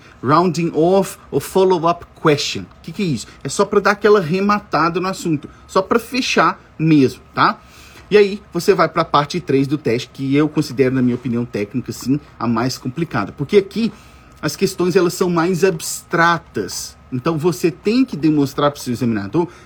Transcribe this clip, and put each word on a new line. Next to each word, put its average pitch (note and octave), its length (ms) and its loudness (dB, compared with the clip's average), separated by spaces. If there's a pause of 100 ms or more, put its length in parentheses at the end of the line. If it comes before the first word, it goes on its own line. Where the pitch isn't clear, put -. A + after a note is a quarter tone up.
(220)
rounding E3 520 2
off F#3 420 2 (140)
ou C#3+ 100 -2
follow-up F3 640 2 (180)
question. D3 380 0
O - 220 -16
que E3+ 100 -14
que G#3 100 -6
é F#3+ 40 0
isso? B2 200 -4 (160)
É C#3 60 -10
só G3+ 160 0
pra G3+ 160 0
dar G3 120 2
aquela G#3 280 4
rematada F3+ 800 -2
no F#3 80 -4
assunto, E3+ 400 -6 (180)
só - 140 0
pra A#3 180 0
fechar G3 640 -2 (160)
mesmo, D3+ 440 2 (120)
tá? E3+ 240 0 (520)
E G3+ 80 6
aí, G3+ 240 2 (100)
você F3+ 220 2
vai E3+ 120 2
pra E3 160 -2
parte D3 380 0
três C3+ 260 0
do C#3+ 120 -2
teste, B2 340 -4
que C3+ 240 -2
eu D3+ 100 4
considero, C3 480 0
na C3 60 0
minha B2 140 2
opinião A#2+ 320 -4
técnica, A2+ 440 -6
sim, C#3+ 300 -2 (180)
a A2+ 80 -4
mais A#2+ 300 -2
complicada. B2+ 560 -6
Porque C#3+ 240 -4
aqui, G#3+ 340 0 (520)
as - 140 -4
questões, F#3 380 -2
elas F3 200 2
são F#3 160 -2
mais E3+ 340 0
abstratas. - 1300 -2 (120)
Então, D3+ 280 -2
você E3+ 320 0
tem A#3 340 0
que B3 100 -4
demonstrar D3 560 0
pro C#3+ 100 -8
seu B2 120 -6
examinador A2+ 560 -2 (180)